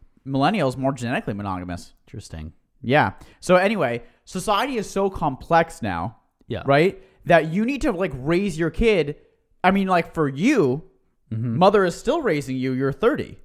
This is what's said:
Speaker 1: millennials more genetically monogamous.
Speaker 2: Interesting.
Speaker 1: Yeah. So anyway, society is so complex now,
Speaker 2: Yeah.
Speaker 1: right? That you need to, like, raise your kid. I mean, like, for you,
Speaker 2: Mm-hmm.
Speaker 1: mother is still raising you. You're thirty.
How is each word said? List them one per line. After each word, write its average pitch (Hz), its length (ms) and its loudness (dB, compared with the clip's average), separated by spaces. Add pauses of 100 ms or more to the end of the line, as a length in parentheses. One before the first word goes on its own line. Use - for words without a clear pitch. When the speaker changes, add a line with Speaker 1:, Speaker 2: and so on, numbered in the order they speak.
(240)
Speaker 1:
millennials 135 520 0
more 135 160 -2
genetically 127 420 -6
monogamous. 90 580 -8 (140)
Speaker 2:
Interesting. 80 460 -16 (280)
Speaker 1:
Yeah. 123 340 2 (260)
So 180 160 4
anyway, 175 480 0 (200)
society 220 520 -2
is 202 120 -6
so 196 220 -2
complex 165 720 0
now, 92 340 -6 (300)
Speaker 2:
Yeah. 101 180 -8
Speaker 1:
right? 151 380 2 (240)
That 160 260 4
you 208 140 0
need 269 160 -4
to, 294 100 2
like, 175 220 -4
raise 160 440 -2
your 165 120 0
kid. 165 460 2 (460)
I 185 100 4
mean, 196 160 0
like, 175 260 0
for 160 140 0
you, 156 560 2 (460)
Speaker 2:
Mm-hmm. 113 280 -4
Speaker 1:
mother 196 260 6
is 170 100 0
still 311 280 -2
raising 143 340 -2
you. 131 160 -2
You're 131 180 -2
thirty. 208 540 -2